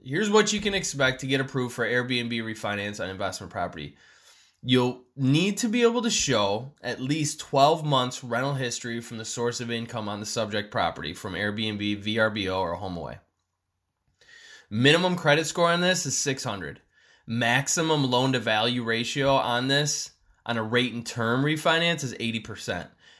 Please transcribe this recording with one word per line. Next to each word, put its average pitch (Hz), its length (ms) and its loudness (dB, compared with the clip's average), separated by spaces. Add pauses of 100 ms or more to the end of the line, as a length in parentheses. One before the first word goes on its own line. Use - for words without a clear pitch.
Here's 175 260 -2
what 208 220 6
you 208 80 0
can 208 140 -2
expect 139 480 0
to 135 60 -6
get 135 120 2
approved 135 340 -2
for 117 140 -2
Airbnb 123 440 0
refinance 104 720 -4
on 90 80 -4
investment 95 440 -6
property. 85 420 -6 (720)
You'll 127 360 2 (120)
need 156 440 2
to 240 100 0
be 240 140 2
able 233 180 4
to 226 80 0
show 110 720 0
at 120 180 -6
least 143 400 -2
twelve 151 460 4
months 127 380 0
rental 131 320 -2
history 120 440 -4
from 117 200 -10
the 110 60 -10
source 120 360 -4
of 117 80 -6
income 113 400 -6
on 104 100 -4
the 107 60 -8
subject 107 460 -4
property 85 420 -2
from 95 220 -8
Airbnb, 104 640 -2
V 107 180 -2
R 110 140 4
B 101 180 -2
O, 92 120 0
or 85 140 -2
HomeAway. 87 440 -8 (1500)
Minimum 160 460 4
credit 151 280 4
score 170 240 2
on 175 120 2
this 175 260 2
is 135 100 -2
six 131 260 -2
hundred. 95 380 -6 (460)
Maximum 135 800 2
loan 127 240 4
to 127 60 2
value 113 440 0
ratio 120 520 0
on 123 320 0
this, 147 420 0 (380)
on 117 100 -2
a 113 60 -2
rate 120 300 0
and 117 120 -8
term 120 380 0
refinance, 160 600 0
is 120 160 -6
eighty 113 200 -2
percent. 101 500 -8 (300)